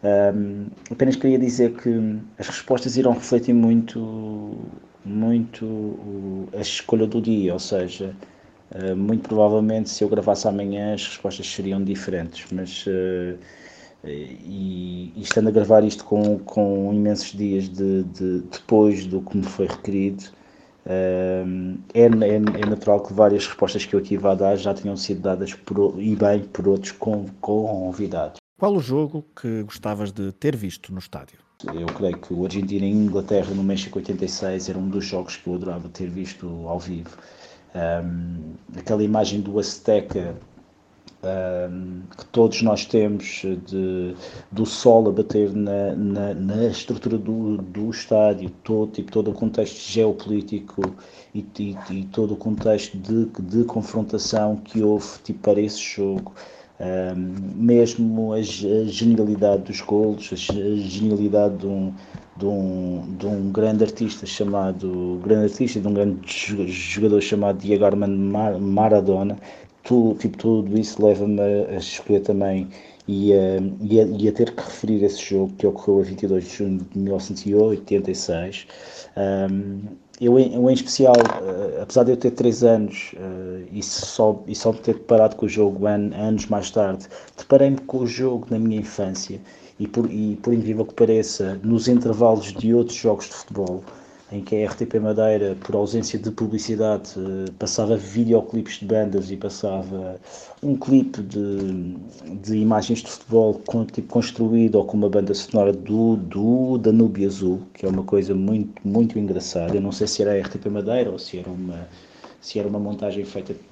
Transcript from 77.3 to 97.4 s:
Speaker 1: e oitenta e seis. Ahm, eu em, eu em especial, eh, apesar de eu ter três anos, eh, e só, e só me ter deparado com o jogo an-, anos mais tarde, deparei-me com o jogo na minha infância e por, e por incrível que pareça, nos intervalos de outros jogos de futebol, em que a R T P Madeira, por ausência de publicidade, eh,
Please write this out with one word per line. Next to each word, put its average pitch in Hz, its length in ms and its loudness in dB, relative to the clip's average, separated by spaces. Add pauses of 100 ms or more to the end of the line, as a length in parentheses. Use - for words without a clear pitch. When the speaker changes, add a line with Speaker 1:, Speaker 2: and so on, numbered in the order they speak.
Speaker 1:
e 101 100 0
oitenta 101 560 2
e 92 40 -2
seis. 90 520 -6 (520)
Ahm, 98 600 -2 (380)
eu 120 200 6
em, 123 160 4
eu 123 140 4
em 131 60 6
especial, 131 420 6
eh, 95 640 2
apesar 123 220 4
de 123 60 2
eu 123 60 4
ter 120 160 2
três 120 300 2
anos, 110 540 4
eh, 92 560 -10
e 101 100 -8
só, - 640 2
e 107 80 -6
só 113 160 0
me 110 80 -2
ter - 140 0
deparado 110 420 6
com - 120 -2
o - 20 0
jogo 101 380 2
an-, 104 280 0
anos 107 320 -2
mais 104 240 -2
tarde, 95 360 0 (320)
deparei-me 139 400 6
com - 220 -6
o 123 60 -2
jogo 120 440 -2
na 113 80 0
minha 110 200 0
infância 98 640 -6 (380)
e 104 100 -6
por, 117 240 0
e 107 300 -2
por 120 100 2
incrível 110 320 0
que - 80 -10
pareça, 110 720 4
nos 113 240 2
intervalos 113 640 4
de 113 220 2
outros 117 240 2
jogos 107 300 0
de - 40 -16
futebol, 92 500 -6 (500)
em 101 100 -8
que - 120 -4
a 107 60 2
R 104 160 -2
T 120 100 -4
P 113 140 0
Madeira, 107 600 2
por - 140 -8
ausência 110 420 -2
de 107 140 -4
publicidade, 107 840 -2
eh, 95 420 -6